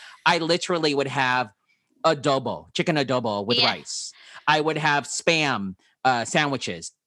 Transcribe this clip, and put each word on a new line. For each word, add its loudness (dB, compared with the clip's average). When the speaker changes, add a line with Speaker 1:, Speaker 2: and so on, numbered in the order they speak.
Speaker 1:
<laughs> -20
Speaker 2:
I 4
literally 0
would 0
have 0
adobo, 0
chicken 0
adobo 0
with -2
Speaker 1:
Yeah. 2
Speaker 2:
rice. -6
I 4
would -2
have 0
Spam, 0
uh, 2
sandwiches. -2